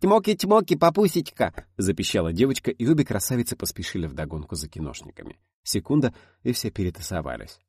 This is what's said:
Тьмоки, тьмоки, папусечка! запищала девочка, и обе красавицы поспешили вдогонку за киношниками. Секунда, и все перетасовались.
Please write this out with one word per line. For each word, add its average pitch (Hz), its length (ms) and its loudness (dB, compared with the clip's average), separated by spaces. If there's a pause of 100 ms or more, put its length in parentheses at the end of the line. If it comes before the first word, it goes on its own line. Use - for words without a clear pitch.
Тьмоки, 202 320 4
тьмоки, 202 420 4
папусечка! 165 760 2 (220)
запищала 92 560 0
девочка, 123 400 0
и - 160 -2
обе 151 160 4
красавицы 120 540 -2
поспешили 87 500 -6
вдогонку 76 480 -8
за 76 140 -8
киношниками. - 680 -12 (260)
Секунда, 131 500 0 (300)
и 120 100 0
все 117 180 -4
перетасовались. 78 960 -6